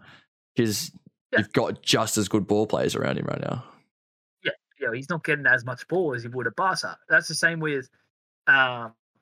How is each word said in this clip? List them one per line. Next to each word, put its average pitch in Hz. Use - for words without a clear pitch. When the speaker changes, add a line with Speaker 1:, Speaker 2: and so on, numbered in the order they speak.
Speaker 1:
'cause 110
Speaker 2:
Yeah. -
Speaker 1:
you've -
got -
just 110
as 101
good 104
ball 104
players -
around 67
him -
right -
now. -
Speaker 2:
Yeah, -
yeah, 127
he's 139
not 165
getting 147
as 123
much 123
ball 160
as 117
he 120
would 180
at -
Barca. 180
That's 165
the 165
same 165
with, 143
um, 123